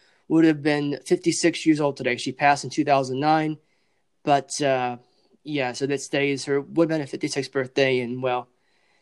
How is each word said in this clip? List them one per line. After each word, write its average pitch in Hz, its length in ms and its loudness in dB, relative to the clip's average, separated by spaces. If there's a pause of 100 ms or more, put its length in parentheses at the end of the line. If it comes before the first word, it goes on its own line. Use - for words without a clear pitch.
(260)
would 160 180 4
have 151 200 2
been 147 420 0
fifty-six 170 580 0
years 156 160 4
old 143 160 0
today. 123 200 -2
She 123 160 -6
passed 143 320 2
in 131 60 -10
two 151 140 -2
thousand 135 360 0
nine. 156 380 0 (680)
But, 143 360 0
uh, 127 360 0 (480)
yeah, 139 280 -4
so 135 140 -4
this 139 220 -4
day 143 240 0
is 135 140 -6
her, 143 140 0
would 160 300 0
have 160 60 -2
been 156 40 -2
her 135 60 -6
fifty-sixth - 460 -6
birthday, 131 480 2
and, 123 200 -6
well, 123 280 -4 (540)